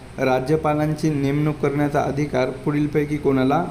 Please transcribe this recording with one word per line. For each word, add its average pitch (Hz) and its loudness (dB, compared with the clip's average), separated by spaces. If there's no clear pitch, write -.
राज्यपालांची 151 0
नेमणूक 147 0
करण्याचा 139 0
अधिकार 135 -2
पुढीलपैकी 147 -2
कोणाला 139 2